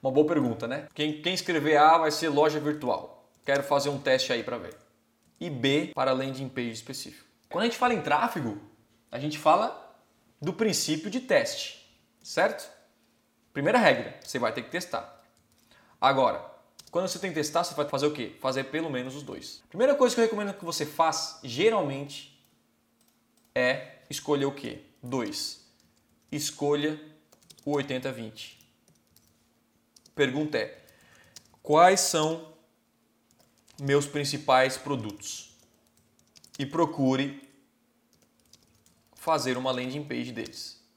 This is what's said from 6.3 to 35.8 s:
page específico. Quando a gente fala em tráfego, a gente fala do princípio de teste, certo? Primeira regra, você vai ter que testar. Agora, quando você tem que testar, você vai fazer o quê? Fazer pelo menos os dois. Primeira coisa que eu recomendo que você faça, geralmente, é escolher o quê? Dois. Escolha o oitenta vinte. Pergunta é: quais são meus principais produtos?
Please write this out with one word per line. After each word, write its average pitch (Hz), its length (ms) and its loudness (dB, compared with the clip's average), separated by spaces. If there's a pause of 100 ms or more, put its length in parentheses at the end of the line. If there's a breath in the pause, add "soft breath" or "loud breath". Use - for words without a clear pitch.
page 120 240 -6
específico. 117 540 -14 (220)
Quando 175 140 -4
a 226 40 0
gente 233 120 -4
fala 247 160 2
em 175 80 -4
tráfego, 147 580 -2 (500)
a 123 80 -10
gente 147 180 -6
fala - 640 0 (420)
do 180 120 -4
princípio - 580 -2
de 220 80 -4
teste, - 720 -2 (320)
certo? - 480 -2 (800)
Primeira 170 260 2
regra, 131 440 4
você - 160 -8
vai 117 140 0
ter 123 100 -6
que - 80 -14
testar. - 540 -8 (760 soft breath)
Agora, 131 560 2 (400)
quando 180 140 0
você 180 100 -6
tem 190 120 -6
que 160 40 -8
testar, 156 300 0
você - 100 -10
vai 147 140 -2
fazer 143 180 0
o 151 60 2
quê? 127 260 -8
Fazer 131 320 -4
pelo 160 180 -4
menos 131 280 -6
os 147 80 -14
dois. - 440 -14
Primeira 269 280 2
coisa 254 180 4
que 233 60 0
eu 226 60 6
recomendo 208 280 -4
que 185 100 -16
você 160 220 -4
faça, - 560 0
geralmente, 143 1000 -2 (1120)
é 127 460 0 (100)
escolher 139 360 -2
o 139 100 -2
quê? - 280 -12 (200)
Dois. 120 640 -6 (640)
Escolha 147 720 -2 (640)
o 143 80 -4
oitenta 135 400 -4
vinte. - 520 -14 (1500)
Pergunta 143 420 0
é: - 280 -4 (800 loud breath)
quais 175 340 8
são 165 560 0 (1300)
meus 143 260 2
principais 135 720 2
produtos? - 840 -8 (1000)